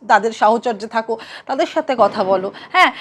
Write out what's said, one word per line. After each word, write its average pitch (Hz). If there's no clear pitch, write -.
তাদের 220
সাহচর্যে 220
থাকো, 226
তাদের 277
সাথে 311
কথা 208
বলো, 190
হ্যাঁ, 359